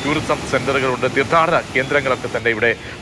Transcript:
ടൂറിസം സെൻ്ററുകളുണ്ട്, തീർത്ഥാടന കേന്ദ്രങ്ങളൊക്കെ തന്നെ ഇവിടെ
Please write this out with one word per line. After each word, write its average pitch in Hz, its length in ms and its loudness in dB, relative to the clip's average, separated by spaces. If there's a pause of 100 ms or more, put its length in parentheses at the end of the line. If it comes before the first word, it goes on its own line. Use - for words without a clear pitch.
ടൂറിസം 147 340 0 (140)
സെൻ്ററുകളുണ്ട്, 131 640 0
തീർത്ഥാടന 160 420 4 (160)
കേന്ദ്രങ്ങളൊക്കെ 131 640 0
തന്നെ 113 200 0
ഇവിടെ 113 160 2 (300)